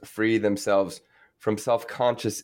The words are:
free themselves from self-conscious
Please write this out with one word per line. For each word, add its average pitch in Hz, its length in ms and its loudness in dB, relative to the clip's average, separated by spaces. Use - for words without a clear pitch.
free 110 320 0
themselves 101 640 0
from 107 200 -2
self-conscious 120 840 -2